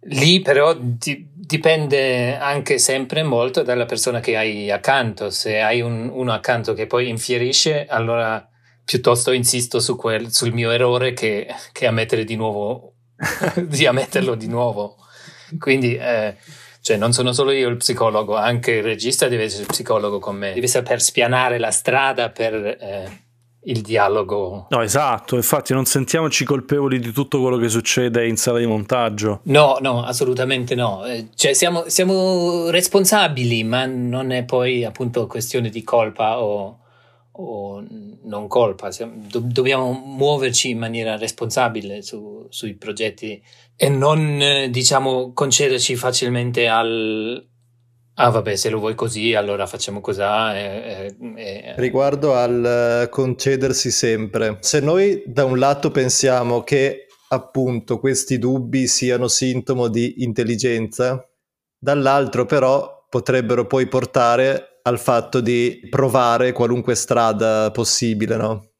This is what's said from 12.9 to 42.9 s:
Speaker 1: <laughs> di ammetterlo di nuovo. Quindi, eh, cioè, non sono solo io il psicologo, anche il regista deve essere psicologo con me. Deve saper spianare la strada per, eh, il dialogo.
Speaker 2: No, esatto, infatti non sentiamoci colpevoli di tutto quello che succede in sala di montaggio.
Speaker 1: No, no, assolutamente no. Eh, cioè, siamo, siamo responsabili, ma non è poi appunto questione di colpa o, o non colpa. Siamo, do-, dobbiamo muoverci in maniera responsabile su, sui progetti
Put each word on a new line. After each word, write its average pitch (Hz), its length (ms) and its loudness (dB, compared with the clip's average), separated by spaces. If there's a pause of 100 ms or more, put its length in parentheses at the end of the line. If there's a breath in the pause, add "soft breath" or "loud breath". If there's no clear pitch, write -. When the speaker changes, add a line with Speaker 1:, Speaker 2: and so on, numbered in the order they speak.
Speaker 1:
<laughs> - 500 -2
di 151 180 2
ammetterlo 127 500 0
di 110 120 -10
nuovo. 110 480 -4 (640 loud breath)
Quindi, 131 360 2
eh, 117 400 -2 (460 loud breath)
cioè, 110 160 2
non 113 160 2
sono 123 200 0
solo 139 180 2
io 135 180 2
il 120 80 -4
psicologo, 107 580 0
anche 120 360 0
il 110 120 0
regista 113 440 0
deve 120 160 0
essere 104 220 -6
psicologo 104 540 -2
con 98 160 -8
me. 98 180 -6
Deve 120 140 -2
saper 123 340 0
spianare 123 560 2
la 113 140 -2
strada 131 580 0
per, 113 240 -2
eh, 101 720 -8 (380)
il 120 180 -4
dialogo. 101 880 0
Speaker 2:
No, 123 120 2
esatto, 123 540 0
infatti 135 380 0
non 139 120 2
sentiamoci 143 600 0
colpevoli 139 540 0
di 120 120 -6
tutto 139 300 0
quello 127 160 2
che 117 100 2
succede 117 600 2
in 113 100 0
sala 120 220 2
di 120 60 2
montaggio. 107 800 0
Speaker 1:
No, 139 380 6
no, 123 220 0
assolutamente 127 720 -2
no. 107 300 -2
Eh, 117 300 -8
cioè, 139 180 4
siamo, 170 340 2
siamo 180 800 2
responsabili, 170 960 2
ma 123 220 0
non 127 460 -4
è 127 140 -2
poi 123 400 0
appunto 120 420 -4
questione 117 420 -4
di 110 140 -10
colpa 113 580 0
o, 104 380 -4 (520 soft breath)
o 104 520 -12 (400)
non 107 240 -10
colpa. 101 440 0
Siamo, 117 220 -12 (140)
do-, 120 160 -4
dobbiamo 127 480 0
muoverci 135 800 -2
in 113 100 -4
maniera 113 380 -4
responsabile 110 840 -4
su, 104 480 -16
sui 101 260 -12
progetti 107 680 -8 (340 soft breath)